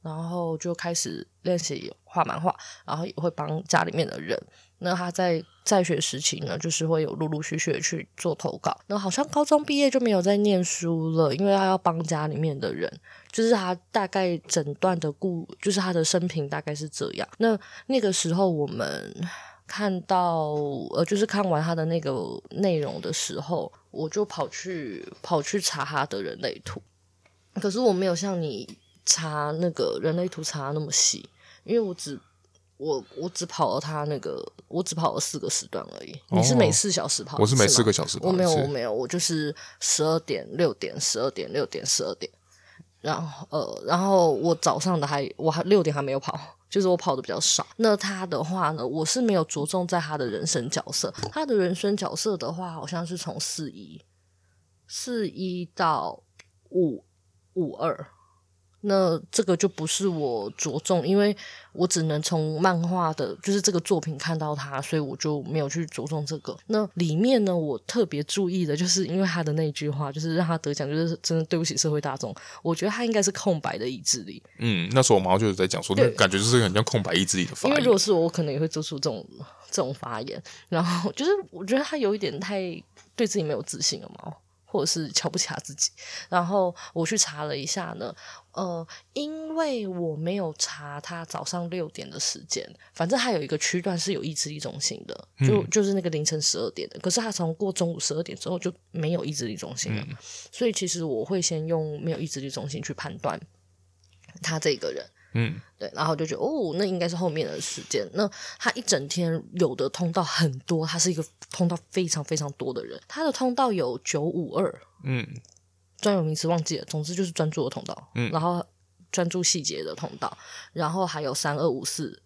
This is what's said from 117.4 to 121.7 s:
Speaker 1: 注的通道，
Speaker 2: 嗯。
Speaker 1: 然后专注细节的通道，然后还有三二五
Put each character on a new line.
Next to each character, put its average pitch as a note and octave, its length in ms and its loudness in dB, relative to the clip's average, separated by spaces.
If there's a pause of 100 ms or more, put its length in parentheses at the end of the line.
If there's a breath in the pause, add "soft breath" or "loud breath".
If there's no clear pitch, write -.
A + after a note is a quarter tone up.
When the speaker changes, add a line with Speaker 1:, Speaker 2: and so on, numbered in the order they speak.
Speaker 1:
注 D#3 140 -2
的 B2+ 80 0
通 - 140 -8
道， - 320 -12
Speaker 2:
嗯。 A#2+ 160 -2
Speaker 1:
然 D#3+ 80 0
后 F3 240 0 (480)
专 F3 160 0
注 F3+ 120 -2
细 E3+ 220 2
节 D2+ 220 -4
的 D#2 100 -6
通 - 240 -8
道， - 180 -4 (360 loud breath)
然 D#3+ 180 0
后 F#3 160 0
还 D3+ 160 -4
有 C3 100 -2
三 D3 240 0
二 D#3 120 2
五 C3 160 -2